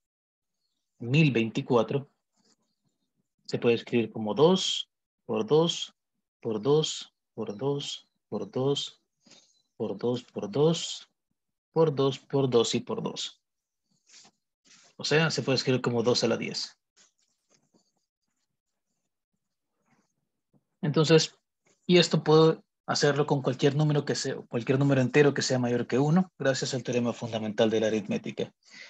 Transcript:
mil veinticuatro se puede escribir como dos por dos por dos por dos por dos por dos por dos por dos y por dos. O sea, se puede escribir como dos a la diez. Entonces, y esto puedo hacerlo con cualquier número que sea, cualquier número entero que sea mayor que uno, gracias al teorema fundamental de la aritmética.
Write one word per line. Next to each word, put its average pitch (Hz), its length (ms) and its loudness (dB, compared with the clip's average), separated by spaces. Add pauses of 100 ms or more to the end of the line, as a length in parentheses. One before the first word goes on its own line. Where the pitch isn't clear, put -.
(1000)
mil 135 320 2
veinticuatro 117 800 -2 (1400)
se - 120 -6
puede 117 180 2
escribir 113 360 -2
como 107 220 -4
dos 175 560 2 (360)
por 110 200 -4
dos 156 500 0 (460)
por 110 200 -4
dos 147 520 -2 (200)
por 104 220 -10
dos 143 540 -8 (180)
por 101 240 -10
dos 139 480 -4 (800)
por 101 200 -6
dos 123 1120 -4 (600)
por 160 240 2
dos 135 240 0
por 135 300 -2
dos 117 260 2
y 117 60 -2
por 110 200 -8
dos. - 400 -10 (1600)
O - 80 -10
sea, 156 260 2
se - 100 -4
puede 131 140 0
escribir 127 240 0
como 120 240 0
dos 120 220 2
a - 20 2
la 113 80 2
diez. - 420 -8 (4000)
Entonces, 156 520 4 (540)
y 180 100 8
esto 165 280 2
puedo 156 360 6 (240)
hacerlo 143 400 0
con 147 160 0
cualquier 135 340 0
número 151 280 2
que 131 120 -4
sea, 131 200 -6
cualquier 120 420 -2
número 139 220 2
entero 135 340 4
que 135 80 -4
sea 131 160 -2
mayor 120 300 -2
que 117 100 -2
uno, 156 400 2
gracias 135 360 -4
al 127 100 -4
teorema 120 300 -2
fundamental 110 560 -2
de 110 100 0
la 107 80 0
aritmética. - 640 -6 (360)